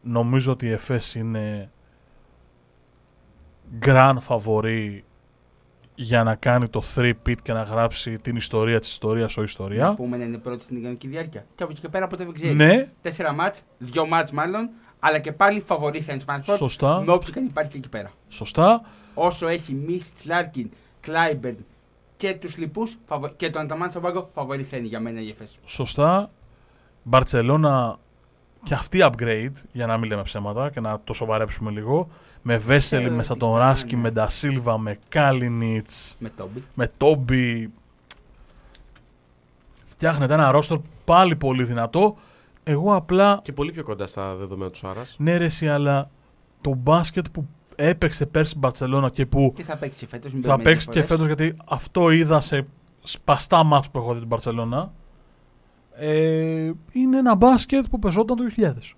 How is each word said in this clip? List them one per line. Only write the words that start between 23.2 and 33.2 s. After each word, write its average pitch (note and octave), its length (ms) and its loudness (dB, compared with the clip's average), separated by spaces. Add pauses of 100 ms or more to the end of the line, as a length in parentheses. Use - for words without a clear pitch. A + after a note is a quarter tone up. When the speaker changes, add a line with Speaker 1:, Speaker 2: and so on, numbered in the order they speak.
Speaker 2:
και E3 140 -6
τον D#3 120 -6
Ανταμάν D#3+ 280 -6
στον E3+ 120 -10
πάγκο, F3+ 320 -6
φαβορί C3+ 300 -6
θα C3+ 140 -10
είναι A#2 100 -8
για A2 120 -8
μένα A2+ 220 -8
η G#2+ 80 -10
εφ G#2+ 120 -18
ες. - 240 -20
Speaker 1:
Σωστά. E3 680 0 (720)
Μπαρτσελώνα B2+ 960 2 (680)
και D3 100 -6
αυτή - 280 -2
upgrade, A#2 500 2 (200)
για A#2+ 140 -6
να A2+ 120 0
μην A2+ 120 -2
λέμε G#2 140 -4
ψέματα G#2+ 460 -6
και C#3+ 100 -10
να G#2+ 240 -4
το A#2 100 -10
σοβαρέψουμε A2 580 -4
λίγο. B2 360 -2 (400)
Με A#2+ 100 2
Βέσελη, B2+ 480 2
Speaker 2:
Ε, B2 40 0
Speaker 1:
μέσα A#2+ 240 -2